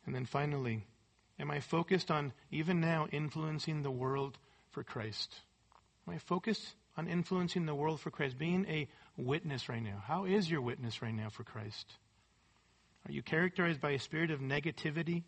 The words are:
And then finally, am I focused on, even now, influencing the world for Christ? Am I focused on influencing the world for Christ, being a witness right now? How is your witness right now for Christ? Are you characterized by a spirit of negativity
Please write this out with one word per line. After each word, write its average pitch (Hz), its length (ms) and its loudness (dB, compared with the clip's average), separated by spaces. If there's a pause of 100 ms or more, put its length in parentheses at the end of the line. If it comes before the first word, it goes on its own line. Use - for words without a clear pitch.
And 135 80 -2
then 127 140 0
finally, 135 580 0 (540)
am 147 140 -2
I 143 80 0
focused 170 500 2
on, 147 220 2 (180)
even 165 300 2
now, 165 320 4
influencing 156 680 -2
the 139 100 0
world 131 440 0 (360)
for - 100 -6
Christ? - 500 -6 (760)
Am 175 60 -4
I 156 40 -4
focused - 560 -2 (220)
on 160 100 -2
influencing 175 600 2
the 151 80 0
world 147 260 0
for 151 100 -4
Christ, 131 280 0
being 175 280 2
a 156 220 0 (280)
witness 139 520 0
right 117 140 -2
now? 101 240 -4
How 175 180 0
is 190 260 4
your 151 120 2
witness 123 400 -4
right 113 120 -2
now 110 140 -2
for 113 160 -10
Christ? - 480 -10 (1120)
Are 143 60 -8
you 139 100 -4
characterized 170 580 2
by 147 100 2
a 139 100 2
spirit 160 320 0
of 139 80 -2
negativity 151 880 0